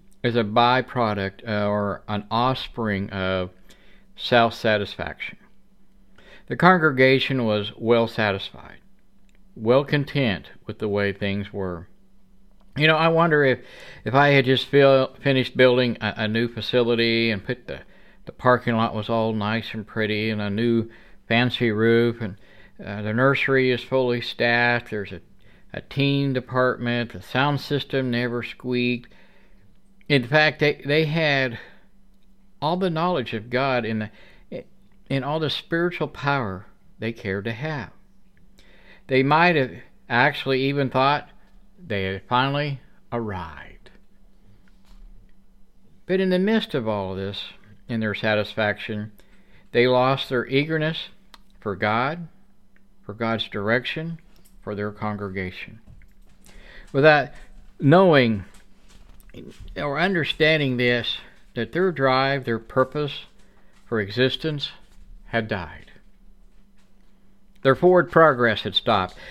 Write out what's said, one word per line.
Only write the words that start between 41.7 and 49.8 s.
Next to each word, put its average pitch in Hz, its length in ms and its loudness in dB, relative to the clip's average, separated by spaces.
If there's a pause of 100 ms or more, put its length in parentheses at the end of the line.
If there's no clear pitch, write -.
they 104 200 -4
had 95 260 -4
finally 139 500 -2 (320)
arrived. 95 800 -10 (2250)
But 185 140 0
in 190 100 2
the 180 100 4
midst 214 360 0
of 117 120 -2
all 98 280 -4
this, 98 280 -8 (440)
in 117 120 -4
their 107 140 -2
satisfaction, 107 1000 -2 (600)
they 120 160 4